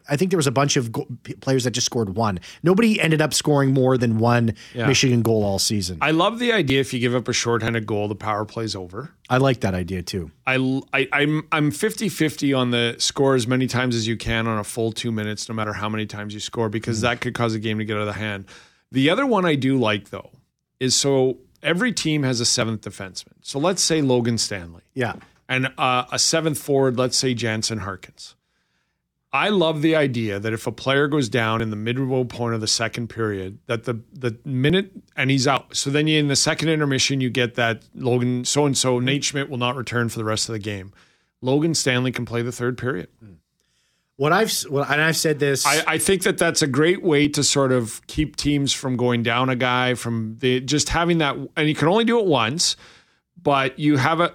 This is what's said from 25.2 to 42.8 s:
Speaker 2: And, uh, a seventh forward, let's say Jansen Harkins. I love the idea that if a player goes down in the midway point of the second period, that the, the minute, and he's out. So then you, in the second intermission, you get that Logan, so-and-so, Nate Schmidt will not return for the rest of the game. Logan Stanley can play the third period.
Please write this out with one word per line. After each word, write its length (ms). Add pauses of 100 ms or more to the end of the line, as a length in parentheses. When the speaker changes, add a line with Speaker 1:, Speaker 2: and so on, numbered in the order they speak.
Speaker 2:
And, 180 (100)
uh, 340
a 60
seventh 400
forward, 400
let's 200
say 160
Jansen 460
Harkins. 540 (1000)
I 160
love 320
the 140
idea 440
that 140
if 140
a 40
player 380
goes 180
down 340
in 80
the 60
midway 480
point 320
of 60
the 60
second 420
period, 560
that 180
the, 160 (140)
the 320
minute, 460 (260)
and 120
he's 180
out. 280
So 140
then 180
you, 100
in 120
the 80
second 320
intermission, 500
you 100
get 260
that 280 (100)
Logan, 520
so-and-so, 540
Nate 260
Schmidt 240
will 80
not 180
return 320
for 100
the 80
rest 220
of 60
the 60
game. 340 (480)
Logan 340
Stanley 380
can 120
play 160
the 120
third 240
period. 320 (1080)